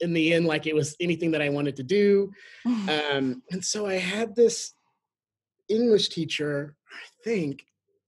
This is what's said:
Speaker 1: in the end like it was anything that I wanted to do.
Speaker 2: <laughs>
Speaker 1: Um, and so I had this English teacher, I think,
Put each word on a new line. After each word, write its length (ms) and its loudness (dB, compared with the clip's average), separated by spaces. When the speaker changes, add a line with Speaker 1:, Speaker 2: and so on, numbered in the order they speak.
Speaker 1:
in 140 -2
the 200 4
end 120 2
like 200 0
it 100 -2
was 240 0
anything 320 0
that 100 0
I 80 0
wanted 260 -2
to 80 -8
do. 480 4
Speaker 2:
<laughs> 240 -2
Speaker 1:
Um, 600 0
and 140 -6
so 220 -4
I 80 -2
had 420 -4
this 380 2
English 420 2
teacher, 640 -6
I 140 -18
think, 420 -4